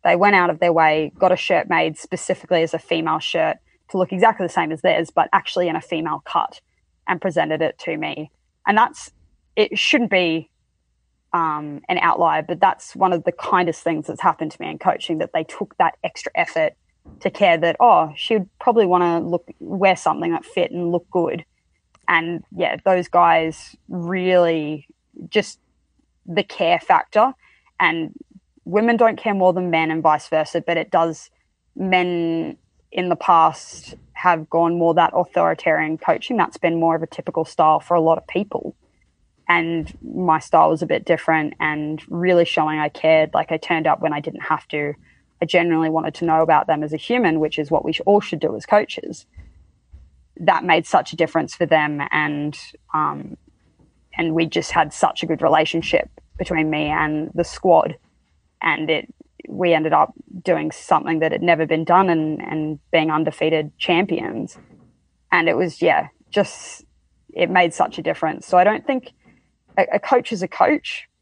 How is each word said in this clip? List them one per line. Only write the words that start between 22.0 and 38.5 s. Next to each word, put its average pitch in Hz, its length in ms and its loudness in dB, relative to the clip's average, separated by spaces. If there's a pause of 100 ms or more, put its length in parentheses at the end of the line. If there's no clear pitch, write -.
And, 170 360 0 (120)
yeah, 175 300 -2
those 185 220 2
guys 165 680 2 (140)
really, 170 1000 0 (420)
just - 300 -4 (800)
the - 60 0
care 170 360 0
factor. 220 540 2 (460)
And 165 340 -2 (500)
women 214 340 0
don't 226 260 4
care 208 120 -2
more 185 180 4
than 180 160 -2
men 160 220 0
and 160 100 -4
vice 151 260 2
versa, 156 380 -2
but 170 120 -2
it 156 120 -6
does, 165 400 -2 (460)
men 175 840 -2 (340)
in 180 180 -4
the 170 60 2
past - 800 0 (180)
have 165 360 0
gone 170 300 2
more 170 160 2
that 170 180 4
authoritarian 160 840 0
coaching. - 400 -2
That's - 200 -2
been 165 220 0
more 165 160 2
of 160 80 -4
a 160 40 -8 (100)
typical 165 280 -4
style 156 340 2
for - 160 -2
a 170 140 4
lot 160 80 4
of - 80 -12
people. - 500 -6 (720)